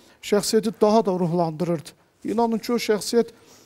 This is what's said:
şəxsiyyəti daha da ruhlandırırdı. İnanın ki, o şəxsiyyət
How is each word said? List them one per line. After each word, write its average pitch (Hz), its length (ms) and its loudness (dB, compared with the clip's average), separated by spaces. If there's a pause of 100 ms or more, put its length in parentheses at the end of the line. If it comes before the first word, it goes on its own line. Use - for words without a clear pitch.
(220)
şəxsiyyəti 214 580 0
daha 214 260 4
da 202 40 -2
ruhlandırırdı. 170 800 -2 (340)
İnanın 226 340 0
ki, - 140 -6
o 240 40 0
şəxsiyyət 226 520 0 (380)